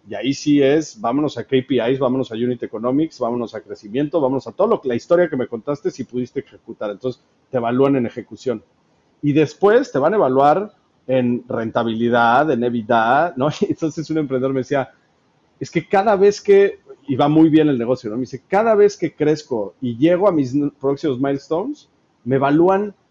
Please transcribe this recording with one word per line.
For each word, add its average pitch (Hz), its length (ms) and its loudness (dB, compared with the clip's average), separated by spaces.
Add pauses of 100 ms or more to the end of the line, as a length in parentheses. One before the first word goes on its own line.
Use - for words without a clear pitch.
y 104 60 -12
ahí 120 220 -4
sí 147 260 2
es, 139 400 0
vámonos 131 380 -2
a 110 40 -10
K 135 140 -2 (100)
P 123 240 0
Is, 135 60 0
vámonos 131 340 -2
a 110 40 -8
unit 123 260 -4
economics, 127 560 -4
vámonos 117 380 -6
a 104 60 -10
crecimiento, 127 600 -6
vámonos 131 240 -2
a 117 60 -12
todo 202 160 0
lo 220 120 0
que, - 80 -10
la 123 60 -2
historia 175 340 0
que 160 80 -8
me 123 120 -4
contaste, 139 420 -8
si 135 140 -10
pudiste 123 380 -8
ejecutar. 107 500 -12
Entonces, 120 320 -10 (260)
te 127 80 -6
evalúan 127 380 2
en 123 100 0
ejecución. 110 580 -8 (600)
Y 147 100 0
después 202 580 2
te - 60 -4
van 151 160 2
a 220 40 0
evaluar 147 580 2 (320)
en 123 400 0
rentabilidad, 117 1040 0
en 120 120 -2
ebitda, 120 720 0
¿no? 139 200 -2
<laughs> - 60 -10
Y - 100 -2
entonces 160 400 -6
un 156 80 -2
emprendedor 135 340 -2
me 135 60 -2
decía, 131 320 -4 (680)
es - 120 -10
que - 160 -4
cada 202 280 2
vez 202 240 4
que, 196 420 4 (260)
y 135 80 -2
va 143 120 2
muy 156 220 6
bien 151 180 4
el 135 120 0
negocio, 117 320 -2
¿no? 113 60 -6
Me 131 40 -4
dice, 127 260 -10
cada 220 280 2
vez 202 200 4
que 156 200 -6
crezco 147 680 -2
y 120 160 -4
llego 175 300 2
a 190 40 4
mis 135 220 -2
n-, 143 260 -2
próximos 139 400 -2
milestones, 156 680 -4 (340)
me 123 120 0
evalúan 175 580 2 (180)